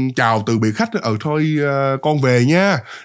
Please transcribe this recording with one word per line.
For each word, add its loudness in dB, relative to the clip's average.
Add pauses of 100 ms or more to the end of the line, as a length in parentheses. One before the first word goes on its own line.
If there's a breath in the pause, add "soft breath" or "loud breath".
(160)
chào 2
từ 0
biệt 2
khách -2
á, -2
"Ừ, -2
thôi, -2
ờ, -2
con 0
về 4
nha, 2 (260 loud breath)